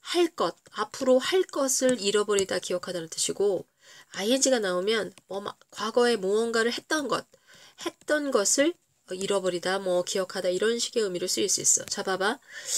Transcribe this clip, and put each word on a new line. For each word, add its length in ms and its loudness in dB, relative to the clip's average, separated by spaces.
할 280 2
것, 260 -2
앞으로 460 2
할 260 2
것을 560 0
잃어버리다, 580 2
기억하다는 500 -6
뜻이고, 560 -2
아이엔지가 460 2
나오면 560 -2
뭐 120 -8
마-, 140 -10
과거에 460 2
무언가를 560 0
했던 360 -4
것, 180 -4
했던 440 -2
것을 440 4
잃어버리다, 680 -2
뭐 240 0
기억하다, 480 -2
이런 280 0
식의 240 -2
의미로 240 -2
쓰일 220 0
수 120 0
있어. 260 2
자, 160 -6
봐봐. 360 0